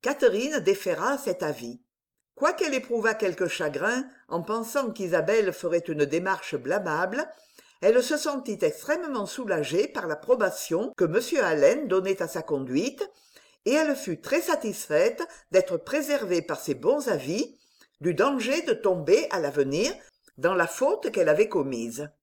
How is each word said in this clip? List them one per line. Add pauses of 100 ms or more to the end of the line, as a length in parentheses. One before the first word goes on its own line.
Catherine
déféra
à
cet
avis. (540)
Quoiqu'elle
éprouvât
quelque
chagrin (240)
en
pensant
qu'Isabelle
ferait
une
démarche
blâmable, (520)
elle
se
sentit
extrêmement
soulagée
par
l'approbation
que
monsieur
Allen
donnait
à
sa
conduite, (560)
et
elle
fut
très
satisfaite (240)
d'être
préservée
par
ses
bons
avis (420)
du
danger
de
tomber
à
l'avenir (440)
dans
la
faute
qu'elle
avait
commise. (120)